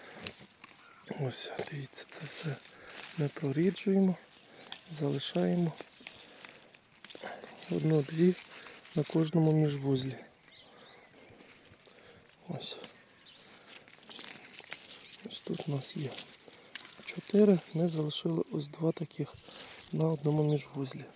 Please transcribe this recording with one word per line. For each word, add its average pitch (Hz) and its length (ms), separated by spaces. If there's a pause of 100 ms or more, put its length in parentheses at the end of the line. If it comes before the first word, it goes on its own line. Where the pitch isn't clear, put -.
(1200)
Ось, 127 320 (200)
дивіться, 139 380
це - 180
все - 280 (600)
ми 147 100
проріджуємо, 185 880 (840)
залишаємо 170 720 (2000)
одну-дві 160 640 (600)
на 151 80
кожному 160 480
міжвузлі. 139 640 (2250)
Ось. - 300 (2500)
Ось - 100
тут - 280
у 147 40
нас 139 240
є 139 140 (960)
чотири, 202 540 (140)
ми 165 140
залишили 160 640
ось 147 160
два 160 240
таких - 440 (560)
на 160 180
одному 151 340
міжвузлі. 139 640 (100)